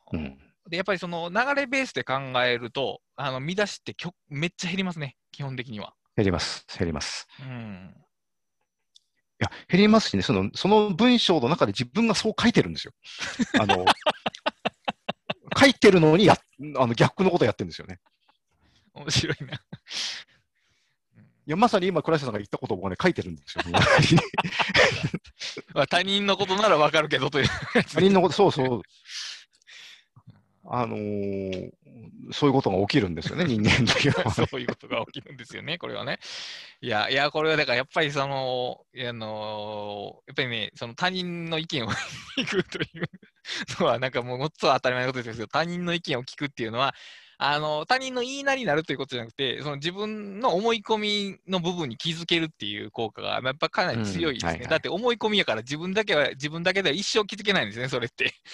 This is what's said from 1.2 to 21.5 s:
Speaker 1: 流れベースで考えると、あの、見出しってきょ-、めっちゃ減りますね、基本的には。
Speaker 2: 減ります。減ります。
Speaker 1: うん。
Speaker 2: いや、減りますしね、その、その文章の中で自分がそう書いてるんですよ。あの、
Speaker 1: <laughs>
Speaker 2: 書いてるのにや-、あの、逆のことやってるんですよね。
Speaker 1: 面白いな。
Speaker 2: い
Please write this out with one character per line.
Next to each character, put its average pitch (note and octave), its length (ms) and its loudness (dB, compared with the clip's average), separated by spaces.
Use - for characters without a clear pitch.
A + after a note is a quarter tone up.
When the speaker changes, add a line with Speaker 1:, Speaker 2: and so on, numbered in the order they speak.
Speaker 1:
流 A#3+ 260 0
れ C#4 120 0
ベ C4+ 160 0
ー C4 40 -2
ス - 60 -12
で B2+ 120 -6
考 C3 100 -2
え A#2+ 120 4
る A#2 140 -6
と、 C3 300 -4
あ C3+ 140 -4
の、 C3 100 -6
見 D#3+ 140 -6
出 G3+ 120 0
し - 120 -10
っ - 40 -20
て - 120 -10
き - 120 -10
ょ-、 F3+ 80 -10
め D3 200 -4
っ - 80 -6
ち - 100 -8
ゃ - 20 -4
減 F#3 100 -4
り F#3+ 60 0
ま F3+ 80 -4
す E3 60 -10
ね、 C#3 180 -10
基 - 100 -12
本 C3+ 140 -8
的 B2 120 -10
に G#2+ 120 -12
は。 - 140 -14
Speaker 2:
減 G#2 100 4
り F#2 60 4
ま E2 80 2
す。 - 240 -8
減 F2+ 100 0
り D#2+ 40 -2
ま D2+ 80 -4
す。 - 260 -10
Speaker 1:
う - 40 -14
ん。 A2 500 -14
Speaker 2:
い A#2 60 -2
や、 - 60 -4
減 F#3 140 6
り G#3+ 60 8
ま G#3+ 120 8
す - 80 -2
し - 80 -2
ね、 F#2 60 2
そ - 100 0
の、 G2 220 2
そ - 120 -2
の G#3 240 6
文 A#3 280 4
章 E3+ 220 4
の A#2+ 80 2
中 D3 180 2
で G#2 60 0
自 B2 120 -2
分 G#3+ 220 0
が A3 80 2
そ - 160 -2
う - 100 -2
書 A3+ 80 4
い A#3+ 40 2
て D#3 100 4
る F2 80 0
ん - 20 -8
で D2 80 -10
す - 60 -12
よ。 - 80 -20
あ G#3 60 2
の、 - 180 2
Speaker 1:
<laughs> - 920 -10
Speaker 2:
書 C#4 80 10
い C4+ 80 8
て G#3+ 160 8
る F#3 100 8
の D#3 160 8
に G#3 80 6
や-、 C#3+ 100 10
あ B2+ 100 4
の、 A#2 80 2
逆 - 280 4
の F#3 80 4
こ E3+ 80 2
と D3 60 4
や A2 80 4
っ - 40 -4
て - 60 -6
る F#2+ 40 -6
ん - 20 -8
で D#2 80 -14
す - 40 -14
よ D#2 60 -14
ね。 F#2 140 -14
Speaker 1:
面 C#3+ 160 -10
白 - 240 0
い - 100 -20
な。 B2+ 100 -14
Speaker 2:
い - 40 -10